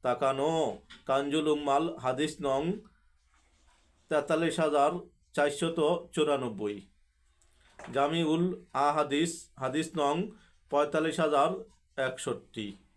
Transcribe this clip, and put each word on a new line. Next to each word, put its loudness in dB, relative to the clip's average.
তাকানো। 0
কানজুল 0
উম্মাল, 0
হাদিস -2
নং 0
তেতাল্লিশ 0
হাজার 4
চারশত 0
চুরানব্বই, -2
জামিউল 0
আহাদিস, 0
হাদিস -2
নং 0
পঁয়তাল্লিশ 0
হাজার 2
একষট্টি। -6